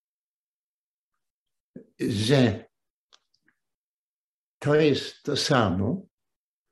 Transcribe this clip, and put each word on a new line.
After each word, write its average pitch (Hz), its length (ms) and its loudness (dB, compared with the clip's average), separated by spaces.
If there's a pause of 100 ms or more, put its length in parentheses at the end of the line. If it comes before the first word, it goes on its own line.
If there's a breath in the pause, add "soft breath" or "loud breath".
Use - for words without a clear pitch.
(2000)
że 117 640 0 (1900)
to 147 160 0
jest 151 480 0
to 143 140 -6
samo, 113 680 0 (640)